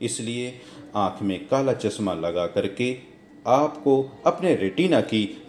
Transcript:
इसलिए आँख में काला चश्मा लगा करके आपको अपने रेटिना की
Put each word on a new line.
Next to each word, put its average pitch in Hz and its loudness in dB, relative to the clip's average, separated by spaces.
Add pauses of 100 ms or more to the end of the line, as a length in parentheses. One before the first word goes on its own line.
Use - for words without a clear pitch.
इसलिए 120 -6 (360)
आँख 98 0
में 95 -2
काला 135 2
चश्मा 104 -2
लगा 85 -2
करके 113 -4 (320)
आपको 135 2 (160)
अपने 170 4
रेटिना 117 2
की 107 -2